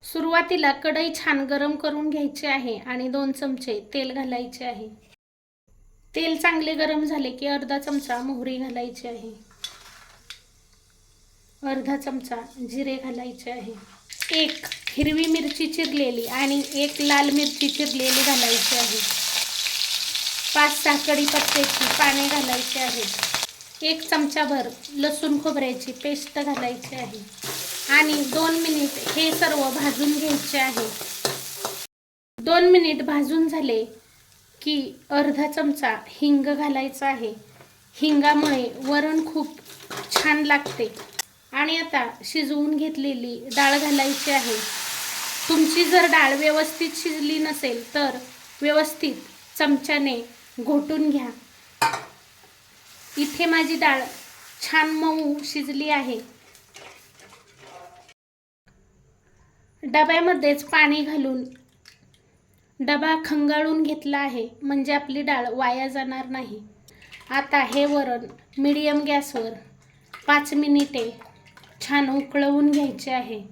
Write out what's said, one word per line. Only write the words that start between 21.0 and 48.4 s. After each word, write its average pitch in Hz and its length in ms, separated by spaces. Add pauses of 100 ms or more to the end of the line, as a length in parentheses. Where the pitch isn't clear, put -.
कढीपत्त्याची 285 800 (140)
पाने 277 300
घालायची 262 500
आहेत, - 1040
एक 320 180
चमचाभर 294 680 (260)
लसूण 294 480
खोबऱ्याची 262 480 (120)
पेस्ट 294 360
घालायची 254 560
आहे 220 280 (680)
आणि 302 240 (200)
दोन 330 220
मिनिट 311 420 (120)
हे 320 240
सर्व 302 280 (100)
भाजून 277 400
घ्यायचे 294 460
आहे. 240 300 (1500)
दोन 349 320
मिनिट 320 340
भाजून 294 420
झाले 269 360 (800)
की 302 140 (340)
अर्धा 285 380
चमचा 285 480 (140)
हिंग 285 360
घालायचा 277 640
आहे. 233 240 (640)
हिंगामुळे 294 680 (220)
वरण 302 400
खूप - 340 (520)
छान 302 340
लागते. 285 420 (640)
आणि 302 240
आता 320 280 (200)
शिजवून 294 520
घेतलेली 269 640 (160)
डाळ 277 240
घालायची 285 520
आहे. 240 240 (920)
तुमची 330 360
जर 349 260
डाळ 285 260
व्यवस्थित 311 580
शिजली 311 440
नसेल 285 440 (100)
तर 277 240 (440)